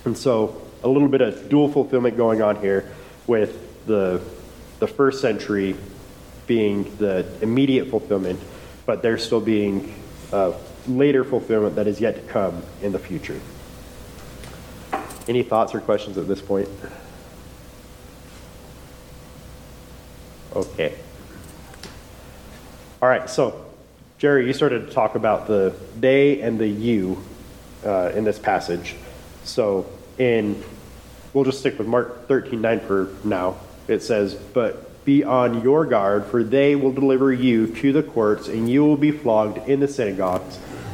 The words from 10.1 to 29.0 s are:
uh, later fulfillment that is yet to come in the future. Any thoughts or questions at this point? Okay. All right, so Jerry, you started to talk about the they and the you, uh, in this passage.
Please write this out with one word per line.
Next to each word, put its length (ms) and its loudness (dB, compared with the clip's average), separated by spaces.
uh, 220 2
later 340 4
fulfillment 540 0
that 100 0
is 140 -2
yet 160 0
to 60 -14
come 400 -2
in 80 -2
the 80 -2
future. 420 -10
Any 160 2
thoughts 280 0
or 80 -4
questions 380 -2
at 80 -4
this 140 -2
point? 280 -2
Okay. 380 -4
All 80 4
right, 220 2
so 340 -2
Jerry, 280 4
you 60 2
started 340 0
to 60 -14
talk 220 2
about 320 0
the 280 2
they 440 4
and 160 -2
the 80 0
you, 560 0
uh, 300 0
in 80 0
this 160 0
passage. 560 -2